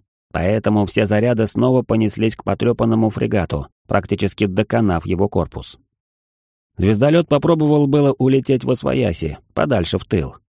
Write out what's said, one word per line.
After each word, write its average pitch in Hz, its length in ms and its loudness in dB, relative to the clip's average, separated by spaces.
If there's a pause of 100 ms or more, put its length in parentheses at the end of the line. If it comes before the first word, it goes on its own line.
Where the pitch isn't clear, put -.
(340)
поэтому 104 520 0
все 107 200 0
заряды 107 420 2
снова 127 340 2
понеслись 110 540 0
к - 80 -16
потрёпанному 113 640 0
фрегату, 104 580 -2 (200)
практически 101 600 -2
доконав 98 580 0
его 95 240 0
корпус. - 500 -6 (1000)
Звездолёт 127 520 2
попробовал 151 580 2
было 139 300 2
улететь 131 480 0
восвояси, 123 720 -2 (160)
подальше 110 440 0
в - 80 -10
тыл, 73 300 -2 (220)